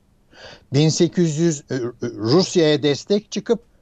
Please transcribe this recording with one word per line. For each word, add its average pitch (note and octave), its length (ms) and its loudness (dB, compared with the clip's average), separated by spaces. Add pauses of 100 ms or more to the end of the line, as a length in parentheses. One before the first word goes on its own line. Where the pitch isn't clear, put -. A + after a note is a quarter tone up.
(720)
Bin D3+ 160 4
sekiz E3 480 0
yüz, D#3+ 340 -2
e, B2+ 40 -4
e, C3+ 40 -4 (220)
Rusya'ya C3+ 840 0
destek D3 480 -2
çıkıp A3 320 -4 (180)